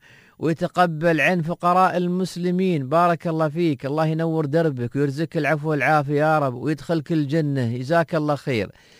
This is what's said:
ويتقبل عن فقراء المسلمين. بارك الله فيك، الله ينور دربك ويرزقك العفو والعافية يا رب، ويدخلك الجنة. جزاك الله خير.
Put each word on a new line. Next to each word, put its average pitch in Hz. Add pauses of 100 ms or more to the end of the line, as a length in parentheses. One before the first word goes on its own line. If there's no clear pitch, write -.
(380)
ويتقبل 165
عن 170
فقراء 175
المسلمين. 180
بارك 170
الله 160
فيك، 151
الله 156
ينور 160
دربك 139
ويرزقك 143
العفو 151
والعافية 147
يا 156
رب، 135
ويدخلك 151
الجنة. 143
جزاك 160
الله 151
خير. 123 (300)